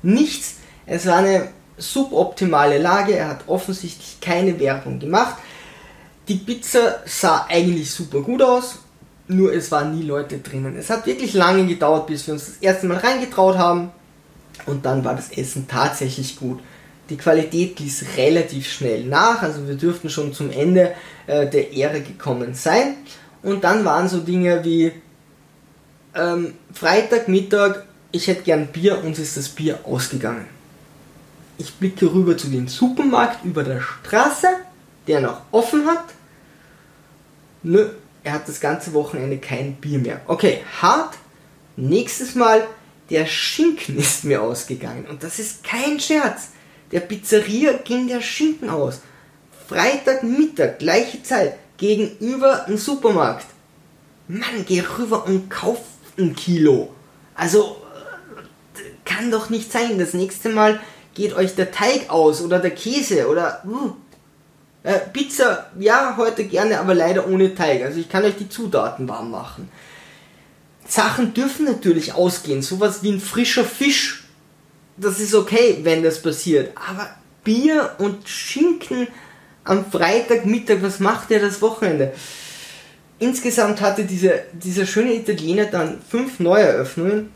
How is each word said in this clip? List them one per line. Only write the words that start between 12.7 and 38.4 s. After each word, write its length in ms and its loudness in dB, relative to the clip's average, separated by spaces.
Mal 100 0
reingetraut 600 2
haben 340 2
und 200 -6
dann 200 0
war 100 -2
das 160 -12
Essen 380 -8
tatsächlich 680 -4
gut. 240 -8
Die 80 -10
Qualität 640 0
ließ 260 -8
relativ 540 2
schnell 340 -4
nach, 380 2
also 260 -6
wir 80 -6
dürften 340 -2
schon 240 -6
zum 160 -6
Ende, 440 4
äh, 200 2
der 260 0
Ehre 260 0
gekommen 540 -6
sein. 420 2
Und 240 -2
dann 180 4
waren 240 2
so 120 -2
Dinge 440 0
wie, 300 2
ähm, 380 -2
„Freitagmittag, 1120 2
ich 140 -2
hätte 160 0
gern 240 2
Bier“, 360 0
uns 160 -6
ist 160 -6
das 140 -8
Bier 340 -4
ausgegangen. 640 -6
Ich 160 -12
blicke 320 0
rüber 320 4
zu 100 -6
dem 220 -2
Supermarkt 720 2
über 200 -4
der 180 -4
Straße, 640 0
der 140 2
noch 220 -4
offen 340 2
hat. 200 0
Nö, 260 4
er 80 -6
hat 160 -6